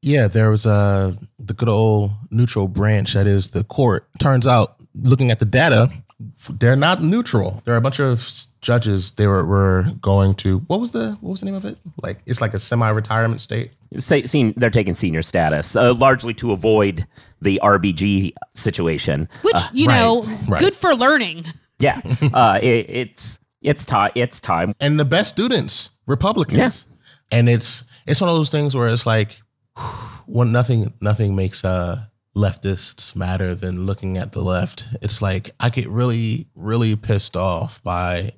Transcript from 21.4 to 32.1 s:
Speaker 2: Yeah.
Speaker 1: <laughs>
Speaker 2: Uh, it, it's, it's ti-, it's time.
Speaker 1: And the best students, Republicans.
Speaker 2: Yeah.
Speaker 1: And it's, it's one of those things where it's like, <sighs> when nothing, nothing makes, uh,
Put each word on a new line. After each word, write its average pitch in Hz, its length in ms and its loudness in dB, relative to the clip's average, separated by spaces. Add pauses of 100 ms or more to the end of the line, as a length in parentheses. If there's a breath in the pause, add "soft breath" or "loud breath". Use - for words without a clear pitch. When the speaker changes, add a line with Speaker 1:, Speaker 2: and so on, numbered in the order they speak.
Speaker 2:
Yeah. - 220 0 (160)
Speaker 1:
<laughs> 147 180 2
Speaker 2:
Uh, 110 260 4
it, 117 280 2
it's, - 500 -10 (240)
it's - 220 -2
ti-, 104 320 0
it's 120 240 -2
time. 90 400 -2
Speaker 1:
And 147 180 0
the 151 60 2
best 165 300 0
students, - 560 -4 (160)
Republicans. 196 800 0 (440 soft breath)
Speaker 2:
Yeah. 117 80 2
Speaker 1:
And 120 100 4
it's, - 360 0 (220 soft breath)
it's - 140 -2
one 185 100 0
of 170 60 2
those 156 140 0
things 147 240 -2
where 120 140 0
it's 117 180 -2
like, 110 340 0 (360)
<sighs> - 500 -14
when 120 240 0
nothing, 117 500 0
nothing 104 360 0
makes, 95 280 -4
uh, 92 400 -2 (320)